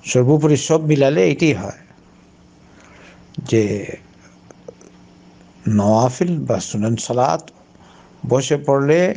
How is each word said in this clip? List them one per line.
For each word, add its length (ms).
সর্বোপরি 520
সব 280
মিলালে 460
এটাই 240
হয় 260
যে 120
নওয়াফিল 720
বা 220
সুনান 360
সালাত 460
বসে 280
পড়লে 420